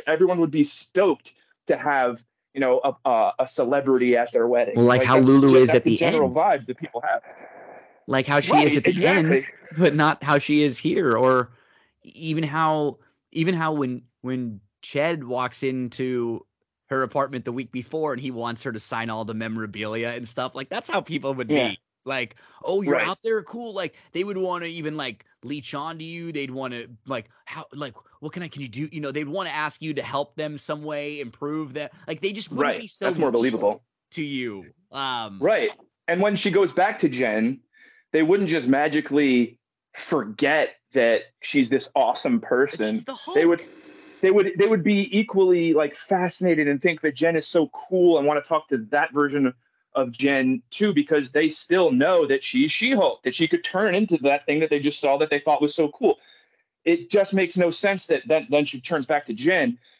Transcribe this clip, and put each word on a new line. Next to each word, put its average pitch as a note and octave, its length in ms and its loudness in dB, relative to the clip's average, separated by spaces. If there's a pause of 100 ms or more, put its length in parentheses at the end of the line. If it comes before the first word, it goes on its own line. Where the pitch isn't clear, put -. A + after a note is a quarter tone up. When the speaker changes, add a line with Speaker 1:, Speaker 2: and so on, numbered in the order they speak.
Speaker 1:
everyone E3+ 340 2
would D#3+ 120 0
be D3+ 120 2
stoked - 720 0 (320)
to D3 120 0
have, C3 440 -2 (320)
you C3+ 60 -8
know, B2+ 240 2
a, C3+ 120 0 (140)
a, A2 300 4
a - 80 0
celebrity C3 680 2
at A#2+ 160 0
their A#2 160 4
wedding. A#2+ 280 2
Speaker 2:
Well, A#2+ 100 6
like B2 140 6
Speaker 1:
Like, C3 80 2
Speaker 2:
how C3 80 6
Speaker 1:
that's C3 120 8
Speaker 2:
Lulu C#3 220 8
Speaker 1:
ju-, C3 80 8
Speaker 2:
is - 100 10
Speaker 1:
that's C3 100 4
Speaker 2:
at A#2 60 4
Speaker 1:
the - 80 2
Speaker 2:
the - 60 2
Speaker 1:
general E3 300 2
Speaker 2:
end. B2 80 -4 (260)
Speaker 1:
vibe A2 60 -14
that B2 100 -10
people - 240 -10
have. - 220 -2 (840)
Speaker 2:
Like C3 200 0
how C#3+ 120 4
she - 120 0
Speaker 1:
Right, D3+ 160 6
Speaker 2:
is C#3+ 100 2
at - 60 2
the - 80 4
Speaker 1:
exactly. E3 460 2
Speaker 2:
end, C3 80 -2 (320)
but E3 180 4
not D3+ 280 2
how D3 140 2
she D3 240 2
is C#3 160 0
here. D3+ 400 0
Or B2+ 340 2 (520)
even D#3+ 400 -6
how, D3+ 560 -2 (320)
even D#3+ 240 0
how D#3+ 180 -2
when, B2+ 300 -4 (180)
when B2 380 -8 (240)
Ched D#3 400 -4
walks B2 400 -6
into B2+ 840 -4 (440)
her C3+ 120 -2
apartment C3 440 -4
the B2+ 60 -6
week A#2+ 200 -10
before D3 420 -6
and A#2+ 80 -8
he C3+ 80 -10
wants A#2 320 -8
her C3+ 100 -8
to A2 80 -10
sign A2+ 300 -8
all A2 160 -8
the A2 80 -10
memorabilia A2 760 -8
and A#2+ 180 -10
stuff, B2+ 260 -8
like, C3 160 -14
that's - 200 -10
how G3 120 -2
people C#3 320 -6
would B2+ 160 -6
Speaker 1:
Yeah. C3 200 0
Speaker 2:
be. F#2+ 100 -10 (280)
Like, C3 280 -6 (280)
"Oh, G3 200 -2
you're C#3+ 100 0
Speaker 1:
Right. C3 140 0
Speaker 2:
out F#3 160 -8
there? A3 180 -2
Cool." A3+ 320 -14
Like, F#3 220 -8 (160)
they F3+ 120 -4
would G3+ 140 -6
wanna F3 300 -4
even, D#3+ 280 -8
like, C3 300 -10 (160)
leech C#3 320 -10
onto D#3+ 320 -10
you. E3+ 260 -12
They'd C#3 200 -6
wanna, B2+ 320 -8 (240)
like, B2 220 -8 (160)
"How, D#3 280 -16
like, C#3+ 220 -12 (240)
what D3+ 120 -12
can F3+ 120 -10
I, E3 40 -12
can C#3+ 140 -14
you C3+ 60 -10
do?" B2+ 240 -10
You D#3 100 -10
know, C#3 100 -6
they'd D3 160 -6
wanna F3 220 -8
ask D3+ 320 -6
you D#3 140 -8
to C3+ 80 -6
help C#3 320 -6
them D3+ 240 -8
some D3+ 240 -10
way, D3 360 -10
improve C#3+ 540 -10
them. D3 160 -10 (180)
Like, D#3 140 -10
they G3 100 -4
just G#3+ 200 -14
wouldn't B3 100 -6 (120)
Speaker 1:
Right. - 80 -6
Speaker 2:
be A3+ 40 -14
so - 200 -12
Speaker 1:
That's E3+ 120 -2
more D3+ 140 2
Speaker 2:
mean A#2 80 0
Speaker 1:
believable. A2 420 0 (300)
Speaker 2:
to D#3+ 120 -8
you. A#2+ 440 -8 (240)
Um, A#2+ 500 -6
Speaker 1:
Right. D#3 300 0 (360)
And F3 140 -2
when G#3 140 2
she F#3+ 160 -4
goes F#3 200 2
back G3+ 280 0
to D3+ 100 2
Jen, B2 500 -2 (520)
they D#3+ 100 2
wouldn't F3+ 280 2
just D3+ 180 -2
magically C#3 880 2 (380)
forget C#3 800 -2 (160)
that A#2 320 2 (180)
she's B2+ 300 0
this C3 240 -2
awesome B2 420 0
Speaker 2:
but A2 100 -6
Speaker 1:
person. A#2+ 500 0
Speaker 2:
she's - 80 -8
the - 120 -12 (160)
Speaker 1:
They E3+ 140 4
would, E3+ 140 2
Speaker 2:
Hulk. - 80 -20 (520)
Speaker 1:
they F#3+ 80 4
would, F#3+ 300 4
they G3+ 80 4
would G#3+ 160 2
be G3+ 340 2
equally, F3+ 560 2
like, D3 220 0
fascinated F3 720 0
and C#3+ 120 0
think E3+ 220 0
that D3+ 140 -2
Jen E3 200 0
is D#3 120 -2
so D#3+ 220 2
cool F3 500 2
and C#3+ 80 2
wanna D3 140 2
talk D#3 280 -2
to C3+ 80 0 (140)
that D3 200 0
version C#3 360 2
of, B2+ 80 -2 (400)
of C3 160 0
Jen C3 500 0 (100)
too, G#3 220 0
because D3 380 0
they D#3 160 2
still E3+ 420 2
know D3+ 380 4
that C#3 160 0
she's C#3+ 260 0
She-Hulk, G#3 540 0
that B2+ 100 -2
she D#3+ 140 0
could E4+ 160 0
turn F#3+ 320 0
into F#3+ 220 2
that C#3 280 0
thing D3+ 140 0
that D#3 100 0
they D3+ 100 0
just C#3+ 200 -2
saw C#3 180 2
that D3+ 120 0
they C#3+ 100 0
thought C#3+ 220 2
was D3 120 0
so D3+ 140 0
cool. - 320 0 (640)
It E3+ 260 0
just G3 240 2
makes F3+ 220 0
no F3+ 160 2
sense G3 360 -2
that D3+ 200 0
then, D#3 220 2
then D3 160 2
she C3 160 -10
turns D3 240 -4
back D3 220 -2
to A#2+ 60 -8
Jen C3 460 0 (200)